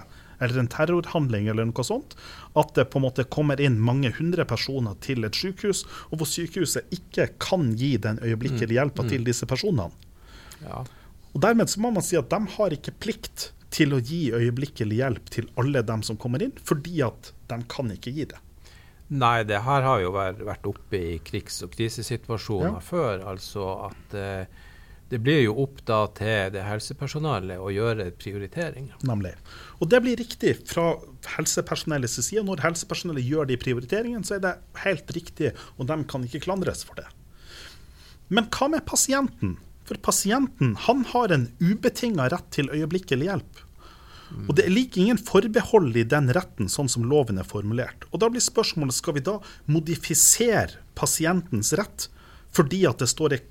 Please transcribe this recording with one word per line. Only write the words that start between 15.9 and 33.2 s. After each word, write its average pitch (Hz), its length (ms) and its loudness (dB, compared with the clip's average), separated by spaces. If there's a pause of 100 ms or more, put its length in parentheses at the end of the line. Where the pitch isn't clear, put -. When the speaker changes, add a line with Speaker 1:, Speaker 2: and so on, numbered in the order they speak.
Speaker 1:
som 110 140 -6
kommer 127 260 -2
inn, 269 100 -4
fordi 160 500 -2
at - 300 -4 (160)
de 120 200 -6
kan 131 220 -4
ikke 95 240 -8
gi 151 120 -4
det. - 120 -14 (680)
Speaker 2:
Nei, 120 360 4
det 104 180 0
her 135 200 4
har 131 180 4
jo 90 120 2
vært, 98 300 -2
vært 101 240 -8
oppe 101 320 -4
i 85 220 -4
krigs- - 420 -8
og 87 80 -10
krisesituasjoner 110 1040 -2
Speaker 1:
Ja. 90 60 -8
Speaker 2:
før, 110 440 -2
altså 98 680 -6
at, - 240 -18
eh, 98 300 -4 (640)
det 120 140 -4
blir 139 220 6
jo 107 180 2
opp - 220 -6
da 107 240 2
til 104 420 0
det 95 140 -6
helsepersonellet 107 920 -4
å 95 120 -6
gjøre 107 400 0
prioriteringer. 120 840 -8 (100)
Speaker 1:
Nemlig. 101 300 -2 (460)
Og 165 80 0
det 240 140 8
blir 240 140 2
riktig - 500 -2
fra 170 300 0 (400)
helsepersonellets 156 840 -2
side. 202 240 0
Når 190 140 -2
helsepersonellet 160 720 -2